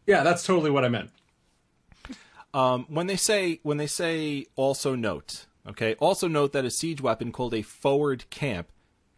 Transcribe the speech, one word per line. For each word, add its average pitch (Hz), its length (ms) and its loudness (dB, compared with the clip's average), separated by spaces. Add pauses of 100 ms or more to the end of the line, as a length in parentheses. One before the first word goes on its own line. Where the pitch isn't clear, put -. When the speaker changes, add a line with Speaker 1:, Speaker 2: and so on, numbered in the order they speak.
Speaker 1:
Yeah, 175 180 6
that's 170 200 2
totally 165 260 2
what 139 160 4
I 123 40 2
meant. 110 200 -4 (1400)
Speaker 2:
Um, 127 340 2
when 160 200 -4
they 196 80 -2
say, 185 480 0
when 147 140 0
they 151 100 -2
say 156 580 -2 (100)
also 135 380 0
note, 104 540 -4 (200)
okay, 110 280 -2
also 180 320 2
note 147 260 2
that 135 120 0
a 120 60 -2
siege 160 300 -6
weapon 117 300 -2
called 120 240 -6
a 110 80 -2
forward 139 640 -2
camp 101 380 -6 (500)